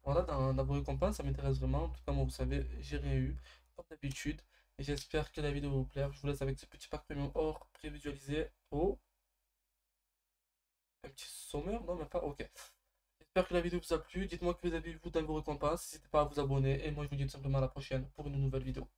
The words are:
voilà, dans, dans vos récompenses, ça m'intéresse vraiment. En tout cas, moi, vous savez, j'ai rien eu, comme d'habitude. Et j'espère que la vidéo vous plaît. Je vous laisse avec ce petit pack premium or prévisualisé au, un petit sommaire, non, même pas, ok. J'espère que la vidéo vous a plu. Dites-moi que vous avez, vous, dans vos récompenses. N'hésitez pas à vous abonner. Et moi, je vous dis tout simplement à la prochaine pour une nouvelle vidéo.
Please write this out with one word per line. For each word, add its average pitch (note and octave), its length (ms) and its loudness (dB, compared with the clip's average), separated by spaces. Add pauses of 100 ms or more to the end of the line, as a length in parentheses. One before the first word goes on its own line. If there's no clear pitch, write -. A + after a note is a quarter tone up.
voilà, D3 200 4
dans, C3+ 300 2
dans C3+ 100 2
vos C3+ 100 2
récompenses, D3+ 440 2
ça D3 60 -6
m'intéresse C3+ 360 0
vraiment. C3+ 260 2
En E3 40 -2
tout - 160 -8
cas, D3 60 -2
moi, C#3 120 4
vous C3 80 0
savez, C3+ 340 0 (160)
j'ai C#3 160 -6
rien C#3+ 180 0
eu, C3 220 2 (380)
comme - 140 -14
d'habitude. D3 520 -4 (360)
Et C#3 60 -6
j'espère D3 480 -2
que D#3 100 -6
la D3 100 0
vidéo C#3+ 200 -2
vous C3+ 140 2
plaît. C#3 260 -2
Je C#3+ 80 -12
vous C#3 80 -4
laisse C#3 140 0
avec C#3 180 0
ce - 60 -16
petit - 220 -18
pack - 180 -8
premium C#3+ 300 -2
or D#3 380 0
prévisualisé D3 760 -4 (220)
au, D#3+ 280 2 (2000)
un - 60 -12
petit - 180 -14
sommaire, F3+ 560 -4
non, F3 120 -2
même D#3 140 -6
pas, F3 140 0
ok. C#3 260 -6 (680)
J'espère - 280 2
que F3 60 -2
la F3 80 6
vidéo F3 200 0
vous - 120 0
a D#3 60 4
plu. - 280 -4
Dites-moi F3 280 0
que F3 120 -2
vous E3 60 2
avez, E3 220 -4
vous, E3+ 140 -10
dans D#3+ 140 2
vos D#3 120 0
récompenses. D3+ 580 0
N'hésitez - 160 -18
pas D3+ 120 6
à - 40 8
vous D3 140 -2
abonner. C3+ 460 4
Et D3+ 60 0
moi, D3 140 -2
je C#3 40 -6
vous C#3+ 60 -4
dis C#3 100 0
tout C3+ 60 -2
simplement C3+ 260 0
à C3+ 40 6
la C3 60 4
prochaine C3+ 480 -2
pour D3 120 -6
une C#3 140 0
nouvelle C3 220 2
vidéo. B2+ 240 -4 (100)